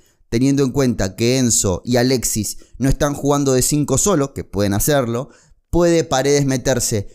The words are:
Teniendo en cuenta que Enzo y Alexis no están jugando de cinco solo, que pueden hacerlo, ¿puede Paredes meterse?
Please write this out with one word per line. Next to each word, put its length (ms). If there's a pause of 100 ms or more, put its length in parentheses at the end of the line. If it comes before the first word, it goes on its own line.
(300)
Teniendo 340
en 80
cuenta 440
que 220
Enzo 460
y 120
Alexis 600 (200)
no 100
están 260
jugando 380
de 100
cinco 360
solo, 360
que 100
pueden 300
hacerlo, 560 (400)
¿puede 340
Paredes 400
meterse? 720